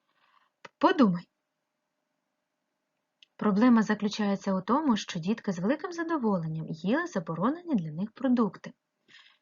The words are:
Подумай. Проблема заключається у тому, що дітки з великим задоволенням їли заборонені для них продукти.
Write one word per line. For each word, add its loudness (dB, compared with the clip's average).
Подумай. 4
Проблема 4
заключається -2
у -2
тому, 2
що -8
дітки -4
з -6
великим -2
задоволенням -2
їли -2
заборонені -4
для -4
них -6
продукти. 0